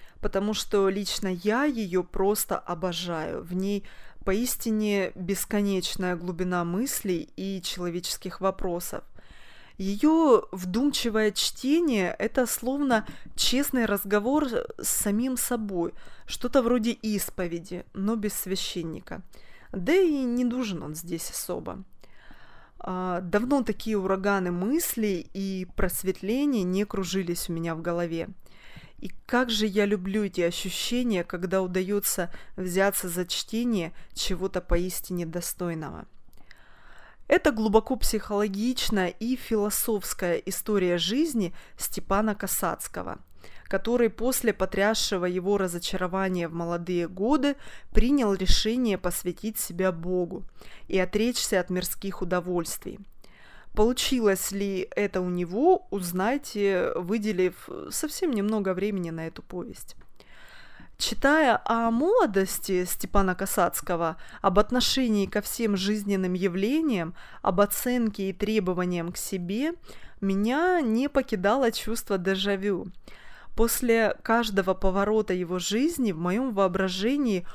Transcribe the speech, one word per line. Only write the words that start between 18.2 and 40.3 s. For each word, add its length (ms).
священника. 880
Да 200
и 300
не 220
нужен 400
он 100
здесь 360
особо. 540
А, 400
давно 420
такие 360
ураганы 540
мыслей 840
и 320
просветлений 840
не 220
кружились 640
у 40
меня 220
в 80
голове. 460
И 140
как 240
же 160
я 200
люблю 380
эти 160
ощущения, 840
когда 400
удаётся 720
взяться 520
за 180
чтение 640
чего-то 480
поистине 640
достойного. 800
Это 240
глубоко 440
психологичная 1120
и 280
философская 1000